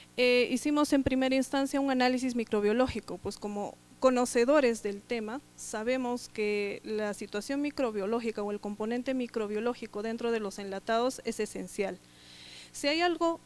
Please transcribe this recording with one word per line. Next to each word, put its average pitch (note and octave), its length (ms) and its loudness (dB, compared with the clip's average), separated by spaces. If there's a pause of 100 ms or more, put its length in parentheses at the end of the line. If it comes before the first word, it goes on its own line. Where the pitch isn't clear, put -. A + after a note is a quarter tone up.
(160)
Eh, B3 360 6
hicimos D4 400 2
en C#4 100 6
primera C4 320 2
instancia C4+ 460 0
un C#4 100 0
análisis B3+ 460 2
microbiológico, A3 840 0
pues G3 180 -6
como G3+ 400 -6 (220)
conocedores B3 840 4
del G3+ 180 -4
tema, A#3 380 -6 (160)
sabemos A#3+ 720 -4
que G#3 560 -2
la G#3+ 300 -2
situación C#4 480 -4
microbiológica A3+ 800 -2
o G#3 80 -2
el G#3 80 -6
componente A3 520 -4
microbiológico A3+ 920 -4
dentro A#3 260 -2
de A#3 80 2
los G3+ 220 -6
enlatados A3+ 640 -2
es A3+ 160 -4
esencial. F#3+ 580 -4 (720)
Si - 180 -2
hay D#4 140 2
algo E4 440 2